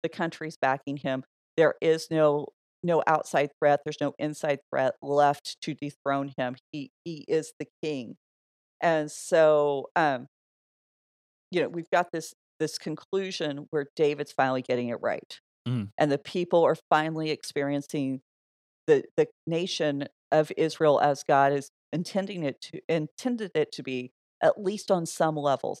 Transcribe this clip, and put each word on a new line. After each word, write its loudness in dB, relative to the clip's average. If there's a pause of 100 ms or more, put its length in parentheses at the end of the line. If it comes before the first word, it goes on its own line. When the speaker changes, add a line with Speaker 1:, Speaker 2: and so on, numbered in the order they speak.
Speaker 1:
The -4
country's -6
backing -2
him. -4 (340)
There 6
is 2
no, 4 (360)
no 2
outside 2 (100)
threat. 4
There's -6
no -2
inside -4 (120)
threat 0
left 2
to -6
dethrone -4
him. -4 (160)
He, -12 (140)
he -10
is -2
the -8 (140)
king. -8 (640)
And 2
so, 4
um, 0 (1200)
you 0
know, 0
we've -10
got 2
this, -8 (260)
this -4
conclusion -6
where -4
David's 0
finally 0
getting -2
it -6
right. -4 (280)
Speaker 2:
Mm. -4
Speaker 1:
And 2
the 0
people 0
are 4 (120)
finally 0
experiencing -4 (640)
the, 6 (100)
the 4 (200)
nation -2 (220)
of 2
Israel 4
as 2
God 4
is -4 (240)
intending -4
it -4
to, -14
intended -4
it 0
to -12
be, -6 (300)
at 2
least -4
on 2
some 0
levels. -2